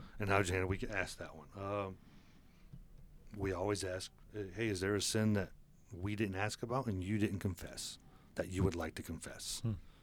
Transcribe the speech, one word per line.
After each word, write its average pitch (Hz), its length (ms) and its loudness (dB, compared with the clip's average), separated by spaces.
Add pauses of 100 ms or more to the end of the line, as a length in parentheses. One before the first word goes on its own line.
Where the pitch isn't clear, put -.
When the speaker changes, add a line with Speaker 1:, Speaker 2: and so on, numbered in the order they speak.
(200)
Speaker 1:
And 101 80 0
how'd 98 200 6
you 90 60 2
handle? 92 140 2
We 98 100 2
can 117 120 -4
ask 95 280 -2
that 80 180 -8
one. 76 100 -14 (100)
Um, 98 380 -2 (1400)
we 98 160 0
always 98 320 2
ask, 92 260 -4 (260)
uh, 107 40 -4 (160)
"Hey, 113 100 2
is 98 140 2
there 101 160 4
a 95 60 4
sin 107 320 4
that 98 160 2 (420)
we 101 240 -2
didn't 101 200 2
ask 104 260 -2
about 123 240 0
and 95 160 0
you 101 160 2
didn't 101 200 2
confess - 580 -4 (380)
that 87 140 0
you 90 160 2
would 92 120 4
like 82 200 -2
to - 60 -6
confess?" - 600 -6
Speaker 2:
Hmm. 113 100 0 (300)